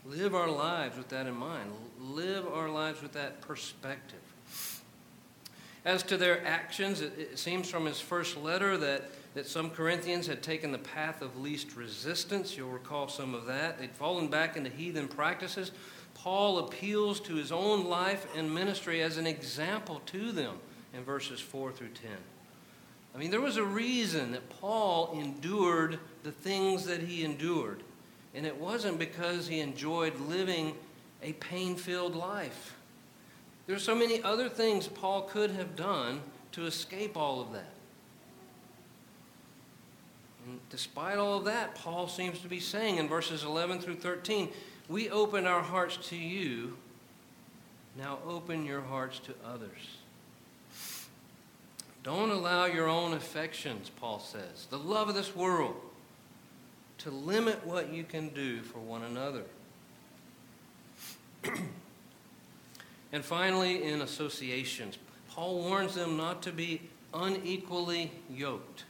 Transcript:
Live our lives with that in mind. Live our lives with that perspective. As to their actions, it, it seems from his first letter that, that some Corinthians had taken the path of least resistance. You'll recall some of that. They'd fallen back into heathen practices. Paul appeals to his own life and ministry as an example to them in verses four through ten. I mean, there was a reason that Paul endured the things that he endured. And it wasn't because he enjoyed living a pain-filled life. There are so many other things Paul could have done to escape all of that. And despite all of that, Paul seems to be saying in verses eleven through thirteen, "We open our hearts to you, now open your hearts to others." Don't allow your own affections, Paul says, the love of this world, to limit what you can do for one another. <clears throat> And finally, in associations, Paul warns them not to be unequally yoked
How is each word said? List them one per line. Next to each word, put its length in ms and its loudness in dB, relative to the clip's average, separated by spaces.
Live 300 2
our 160 6
lives 480 2
with 100 -8
that 180 -2
in 80 -2
mind. 380 -4
Live 480 -2
our 220 0
lives 320 0
with 120 -8
that 280 -4
perspective. 800 -8
As 200 4
to 120 2
their 280 6
actions, 560 0
it, 160 -4
it 220 -6
seems 320 -2
from 160 0
his 140 -2
first 360 -2
letter 400 2
that, 280 2
that 120 -4
some 240 -2
Corinthians 560 2
had 160 -2
taken 300 -2
the 60 -2
path 440 -4
of 160 -8
least 380 -6
resistance. 800 -2
You'll 140 -6
recall 360 -2
some 280 -4
of 120 -6
that. 320 0
They'd 140 -8
fallen 340 0
back 300 2
into 120 -2
heathen 380 -2
practices. 640 0
Paul 440 4
appeals 640 2
to 160 -4
his 160 0
own 320 6
life 420 2
and 160 0
ministry 480 2
as 160 4
an 120 2
example 760 -2
to 260 -2
them 260 -2
in 120 -10
verses 360 -4
four 300 -6
through 200 -10
ten. 280 -10
I 40 -10
mean, 120 -2
there 100 4
was 160 2
a 80 4
reason 680 2
that 180 -6
Paul 680 2
endured 800 4
the 80 -6
things 540 2
that 140 0
he 240 -2
endured. 580 0
And 100 -4
it 140 -2
wasn't 400 0
because 480 0
he 140 0
enjoyed 600 0
living 540 2
a 120 -6
pain-filled 800 -2
life. 600 -6
There 80 0
are 60 -2
so 160 4
many 260 6
other 280 4
things 360 4
Paul 360 0
could 300 2
have 220 -4
done 460 0
to 140 -4
escape 500 -4
all 240 2
of 120 -6
that. 200 -8
And 220 -10
despite 500 -2
all 200 4
of 80 0
that, 280 0
Paul 320 -2
seems 340 -2
to 80 -10
be 120 -4
saying 380 2
in 100 2
verses 340 0
eleven 380 0
through 160 -4
thirteen, 560 0
"We 240 -2
open 360 4
our 160 6
hearts 340 2
to 60 -6
you, 600 -2
now 280 -4
open 420 -2
your 160 -2
hearts 380 -4
to 140 -12
others." 540 -10
Don't 260 2
allow 360 6
your 200 4
own 280 4
affections, 760 -4
Paul 300 -4
says, 500 -10
the 80 -4
love 300 2
of 80 0
this 180 -2
world, 400 4
to 120 -8
limit 560 2
what 260 -2
you 120 -4
can 240 -4
do 340 -2
for 160 -10
one 240 -6
another. 400 -4
<clears throat> 80 -2
And 120 -2
finally, 600 4
in 180 2
associations, 960 -2
Paul 300 0
warns 340 2
them 220 0
not 260 0
to 100 -4
be 300 -2
unequally 960 0
yoked 600 -6